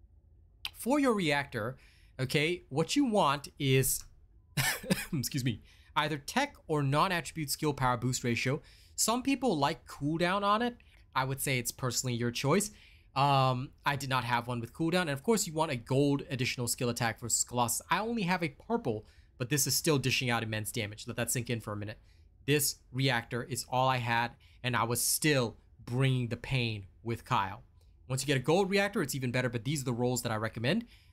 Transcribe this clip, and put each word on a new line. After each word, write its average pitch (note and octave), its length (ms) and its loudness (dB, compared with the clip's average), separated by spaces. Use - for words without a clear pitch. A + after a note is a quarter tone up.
For C#4 240 0
your C4 160 4
reactor, C#3 640 -2
okay, D#3 500 0
what C#3 260 -2
you C#4+ 100 4
want D#3+ 420 2
is, C3+ 460 2
<laughs> - 560 -2
excuse C3 320 -4
me, A2 200 -2
either D3+ 240 -2
tech C#4 340 -2
or D3 160 0
non-attribute D#3+ 640 0
skill D3+ 240 0
power B2+ 240 2
boost B2 260 -2
ratio. B2+ 380 0
Some A#3+ 280 0
people B3+ 340 2
like D3 300 -2
cooldown F3 560 -2
on G#3 180 2
it. A#3+ 160 -4
I C3+ 80 2
would C3+ 180 -4
say C3+ 160 0
it's A#2+ 140 -4
personally B2 420 -2
your A#2+ 160 0
choice. D3 400 0
Um, C3+ 560 4
I C#3+ 120 2
did C3 160 -6
not C3 120 2
have A#2+ 240 0
one B2 120 -2
with A#2 160 -8
cooldown. E3 260 0
And E3 80 -2
of C#3 140 -4
course, A3+ 240 2
you D#3 60 -8
want D#3 180 0
a C3 40 -2
gold C#3+ 540 2
additional B2 380 -2
skill A#2+ 220 -2
attack A#2 300 -2
versus - 240 0
Colossus. - 460 0
I E3+ 80 2
only A3+ 240 -2
have F3 220 0
a D#3+ 60 0
purple, C#3 580 -4
but B2 100 -6
this C#3+ 160 2
is C3+ 100 2
still D#3 220 4
dishing B2+ 320 0
out A#2 140 0
immense G#2+ 280 -4
damage. G#2 360 -6
Let A#2 100 -10
that A#2+ 140 0
sink B2 180 -2
in A#2 120 -2
for G#2+ 120 -8
a G2+ 40 -6
minute. G#2 200 -8
This C#3+ 300 2
reactor B2 500 0
is C3+ 300 -6
all B2+ 180 2
I C3 80 2
had, A#2 360 0
and B2 120 0
I A2 80 4
was A2+ 180 0
still C3+ 560 2
bringing B2+ 420 0
the A2+ 80 -6
pain A2+ 500 -4
with A2+ 220 -6
Kyle. G#2 400 0
Once C3+ 120 -2
you - 60 -8
get C#3+ 80 4
a B2+ 60 0
gold F3+ 280 4
reactor, G3+ 320 2
it's C#3+ 140 -2
even B2+ 160 -2
better, B2+ 160 2
but A#2 160 -4
these C#3+ 200 -2
are - 20 -8
the C3 80 0
roles B2 280 0
that A#2 120 -2
I - 20 0
recommend. A#2+ 480 -2